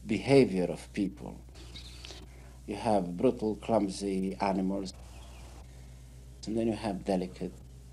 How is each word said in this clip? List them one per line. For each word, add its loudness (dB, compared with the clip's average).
behavior 6
of -8
people. -4
You -4
have 2
brutal, 2
clumsy 2
animals. 2
And 0
then 4
you 2
have -2
delicate. 0